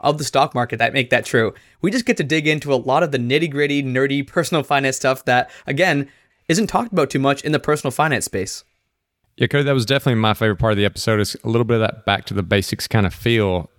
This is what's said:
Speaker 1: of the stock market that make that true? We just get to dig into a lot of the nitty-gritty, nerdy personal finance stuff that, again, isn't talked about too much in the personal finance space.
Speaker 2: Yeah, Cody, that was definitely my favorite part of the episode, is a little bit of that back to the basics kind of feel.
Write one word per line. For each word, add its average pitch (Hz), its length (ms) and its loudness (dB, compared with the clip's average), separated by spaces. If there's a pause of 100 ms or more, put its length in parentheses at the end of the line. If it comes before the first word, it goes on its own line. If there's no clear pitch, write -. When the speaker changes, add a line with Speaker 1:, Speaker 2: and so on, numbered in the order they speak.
Speaker 1:
of 147 180 0
the 151 60 -4
stock 139 280 0
market 120 280 -2
that 117 120 2
make 127 180 0
that 120 140 2
true? 113 300 0 (260)
We 196 120 0
just 240 140 -2
get 233 100 2
to 165 80 -2
dig 151 240 0
into 147 260 0
a - 20 2
lot 131 280 2
of 151 80 -2
the 135 60 0
nitty-gritty, 143 680 0
nerdy 135 420 0
personal 156 380 -2
finance 139 320 0
stuff 131 300 -2
that, 123 220 2 (180)
again, 143 440 0 (380)
isn't 185 180 2
talked 233 260 -2
about 160 180 0
too 151 80 -2
much 139 240 0
in 151 100 -4
the 147 60 2
personal 147 320 -2
finance 143 360 0
space. - 380 -6 (720)
Speaker 2:
Yeah, 123 120 0
Cody, 143 160 0
that 139 100 2
was 120 120 0
definitely 131 340 2
my 110 140 4
favorite 107 240 0
part 113 140 2
of 104 40 2
the 101 80 2
episode, 107 340 0
is 101 240 -2
a 117 60 -6
little 117 160 2
bit 117 120 0
of 110 40 2
that - 240 -4
back 101 220 0
to - 80 -8
the 101 80 -2
basics 98 440 -2
kind 107 200 2
of 87 60 -2
feel. 101 680 0